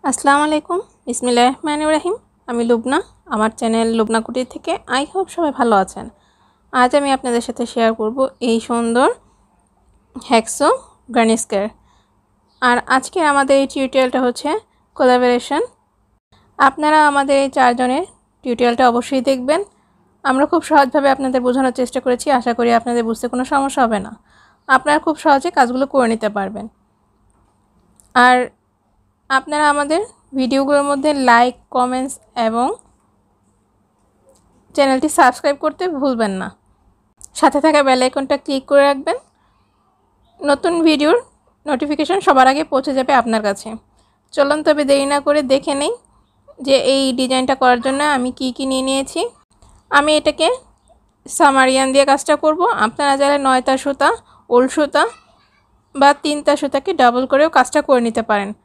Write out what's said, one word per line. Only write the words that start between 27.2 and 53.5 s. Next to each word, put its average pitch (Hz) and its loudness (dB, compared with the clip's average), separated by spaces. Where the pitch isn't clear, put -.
আর 254 6
আপনারা 294 -2
আমাদের 294 0
ভিডিওগুলোর 269 0
মধ্যে 285 0
লাইক, 240 4
কমেন্টস 254 -2
এবং 233 -2
চ্যানেলটি 277 2
সাবস্ক্রাইব 277 2
করতে 311 -4
ভুলবেন 233 -2
না। - -8
সাথে 294 2
থাকা 302 4
বেল 254 2
আইকনটা 269 -2
ক্লিক 269 -4
করে 277 6
রাখবেন, 302 -4
নতুন 285 0
ভিডিওর 302 2
নোটিফিকেশন 294 -2
সবার 262 4
আগে 294 -2
পৌঁছে 269 -2
যাবে 262 0
আপনার 226 -2
কাছে। 202 -6
চলুন 285 2
তবে 294 2
দেরি 277 2
না 285 0
করে 294 2
দেখে 277 0
নেই 339 -2
যে 269 4
এই 269 2
ডিজাইনটা 262 0
করার 247 4
জন্য 269 -2
আমি 254 -2
কি 262 -4
কি 269 -8
নিয়ে 262 -4
নিয়েছি। 269 -4
আমি 294 2
এটাকে 311 0
সামারিয়ান 269 2
দিয়ে 277 4
কাজটা 285 2
করব। 311 0
আপনারা 277 -2
চাইলে 285 2
নয়তা 262 2